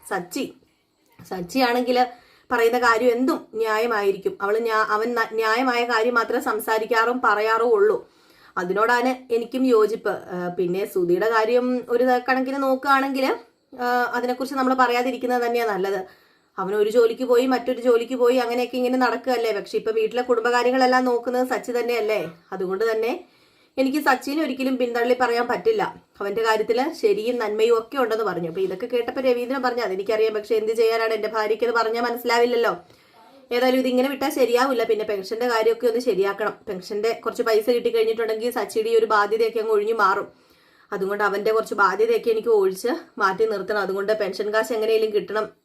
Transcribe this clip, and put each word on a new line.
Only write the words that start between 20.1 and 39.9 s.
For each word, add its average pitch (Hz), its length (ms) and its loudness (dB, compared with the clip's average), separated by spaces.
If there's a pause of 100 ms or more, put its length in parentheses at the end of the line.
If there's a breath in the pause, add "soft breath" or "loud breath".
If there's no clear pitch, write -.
കുടുംബകാര്യങ്ങളെല്ലാം 247 800 2
നോക്കുന്നത് 247 420 0
സച്ചി 247 240 -6
തന്നെയല്ലേ. 226 500 -2 (300)
അതുകൊണ്ട് 190 340 -4
തന്നെ 226 260 -2 (680 soft breath)
എനിക്ക് 269 240 0
സച്ചിനെ 285 420 0
ഒരിക്കലും 262 340 -2
പിന്തള്ളി 240 400 0
പറയാൻ 240 300 0
പറ്റില്ല. 220 360 0 (320)
അവൻ്റെ 202 280 -6
കാര്യത്തിൽ 220 360 0 (140)
ശരിയും 220 440 0
നന്മയും 220 400 2
ഒക്കെ 226 200 -6
ഉണ്ടെന്ന് 226 280 0
പറഞ്ഞു. 170 240 -4
അപ്പോൾ 190 160 -4
ഇതൊക്കെ 185 220 -6
കേട്ടപ്പോൾ 247 380 -4
രവീന്ദ്രൻ 247 380 0
പറഞ്ഞു, 247 200 -2
"അതെനിക്കറിയാം, 214 500 0
പക്ഷെ 214 220 -4
എന്ത് 220 180 0
ചെയ്യാനാണ്, 226 400 2
എൻ്റെ 214 160 -4
ഭാര്യയ്ക്ക് 220 380 0
അത് 233 60 -2
പറഞ്ഞാൽ 233 300 0
മനസ്സിലാവില്ലല്ലോ." 240 720 0 (800 loud breath)
ഏതായാലും 254 280 2
ഇതിങ്ങനെ 254 300 2
വിട്ടാൽ 277 220 -2
ശരിയാവില്ല. 240 520 2
പിന്നെ 214 220 0
പെൻഷൻ്റെ 214 440 -4
കാര്യമൊക്കെ 226 380 0
ഒന്ന് 233 140 0
ശരിയാക്കണം. 196 520 0 (120)
പെൻഷൻ്റെ 208 480 -4
കുറച്ച് 226 300 -6
പൈസ 220 260 2
കിട്ടിക്കഴിഞ്ഞിട്ടുണ്ടെങ്കിൽ 226 840 0
സച്ചിയുടെ 220 380 -4
ഈ 233 80 2
ഒരു 220 100 4
ബാധ്യതയൊക്കെ 220 520 2
അങ്ങ് 220 140 0
ഒഴിഞ്ഞു 208 220 0